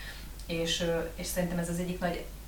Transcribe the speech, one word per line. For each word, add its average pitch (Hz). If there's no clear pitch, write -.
és, 165
ö, 165
és 175
szerintem 175
ez 170
az 175
egyik 180
nagy -